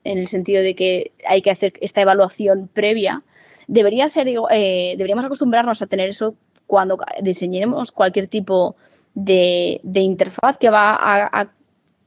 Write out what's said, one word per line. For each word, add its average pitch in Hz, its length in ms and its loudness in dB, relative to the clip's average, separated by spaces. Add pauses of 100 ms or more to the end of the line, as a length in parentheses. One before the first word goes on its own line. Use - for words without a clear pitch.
en 196 120 -4
el 185 100 -4
sentido 185 360 0
de 190 120 0
que 185 380 -2 (160)
hay 190 140 2
que 202 80 0
hacer 190 320 -2
esta 208 180 -2
evaluación 196 720 2
previa, 208 500 -2 (440)
debería 226 420 2
ser 285 200 -2
igu-, 233 220 -2
eh, 185 460 2
deberíamos 196 300 -2
acostumbrarnos 240 560 0
a 196 40 -8
tener 190 220 -2
eso 214 260 -6 (320)
cuando 190 300 2
ca-, - 240 -8
diseñemos 190 720 -4
cualquier 190 340 0
tipo 190 480 -2 (380)
de, 180 720 0
de 190 180 -2
interfaz 190 560 0
que 226 140 2
va 214 240 4
a, 202 480 0
a, 202 100 -10 (540)